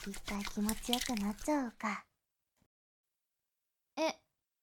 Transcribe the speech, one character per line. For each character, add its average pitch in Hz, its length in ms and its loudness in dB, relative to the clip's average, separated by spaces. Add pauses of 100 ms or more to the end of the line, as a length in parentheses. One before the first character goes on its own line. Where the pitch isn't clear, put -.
一 196 140 -6
回 202 240 -4
気 - 160 -2
持 208 140 4
ち - 180 0
よ 247 60 4
く - 220 0
な 202 100 2
っ 208 40 -6
ち - 160 -2
ゃ 285 140 2
お - 20 -4
う 220 100 -8
か。 208 280 -4 (1900)
え、 311 180 2 (480)